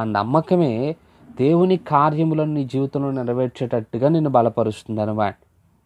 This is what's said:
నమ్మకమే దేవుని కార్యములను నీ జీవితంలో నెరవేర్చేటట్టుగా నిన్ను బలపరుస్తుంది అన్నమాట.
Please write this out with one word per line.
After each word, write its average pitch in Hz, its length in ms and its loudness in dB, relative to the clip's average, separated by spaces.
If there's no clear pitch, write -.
నమ్మకమే 147 580 0
దేవుని 175 320 4
కార్యములను 156 640 2
నీ 139 60 -2
జీవితంలో 139 440 -2
నెరవేర్చేటట్టుగా 123 1000 -2
నిన్ను 156 200 0
బలపరుస్తుంది 110 680 0
అన్నమాట. 107 300 -2